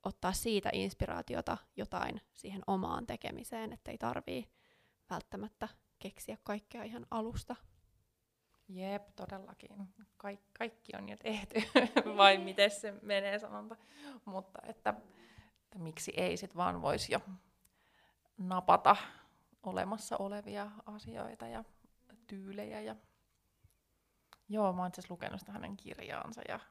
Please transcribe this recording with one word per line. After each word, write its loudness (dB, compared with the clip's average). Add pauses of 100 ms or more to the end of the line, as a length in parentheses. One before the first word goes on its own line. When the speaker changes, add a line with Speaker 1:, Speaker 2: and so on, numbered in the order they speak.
Speaker 1:
ottaa -2
siitä 2
inspiraatiota -2 (180)
jotain -4 (120)
siihen -12
omaan 0
tekemiseen, -8
ettei -12
tarvii -4 (600)
välttämättä -8 (320)
keksiä -12
kaikkea -6
ihan -10
alusta. -4 (1120)
Speaker 2:
Jep, -6
todellakin. -12 (240)
Kaik-, -10
kaikki -8
on -10
jo -8
tehty, -2 (260)
<laughs> 4
vai 12
miten 4
se -8
menee 0
sanonta. -10 (500)
Mutta -8
että, 0 (680)
että -16
miksi -8
ei 2
sit -10
vaan 0
vois 2
jo 2 (1160)
napata 8 (680)
olemassa -4
olevia -6 (140)
asioita -10
ja -10 (640)
tyylejä. -10
Ja... -8 (1500)
Joo, 4
mä -2
oon 0
itse -6
asiassa -10
lukenut -6
sitä -14
hänen -10
kirjaansa -10
ja -6 (120)